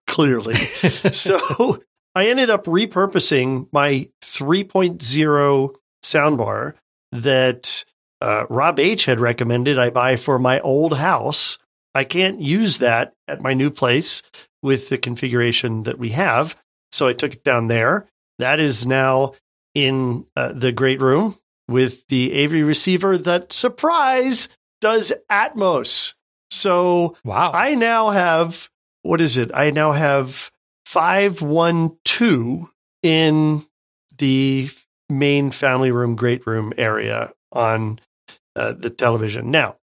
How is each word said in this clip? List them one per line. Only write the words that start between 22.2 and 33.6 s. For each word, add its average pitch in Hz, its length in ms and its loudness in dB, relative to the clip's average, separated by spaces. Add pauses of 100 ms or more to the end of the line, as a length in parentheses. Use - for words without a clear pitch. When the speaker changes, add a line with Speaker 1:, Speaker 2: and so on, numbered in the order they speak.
Speaker 1:
A 143 140 2
V 156 160 0
receiver 180 560 0
that, 180 340 -4
surprise, 262 920 0 (340)
does 220 320 0 (180)
Atmos. 190 840 0 (340)
So 175 760 2
Speaker 2:
Wow. 156 300 0
Speaker 1:
I 254 220 0
now 226 340 2
have, 170 600 0 (340)
what 165 180 2
is 131 160 2
it? 117 160 -2
I 147 160 4
now 151 220 2
have 139 600 -2 (340)
five 185 560 0
one 165 640 0
two 160 640 0 (340)
in 156 600 2 (540)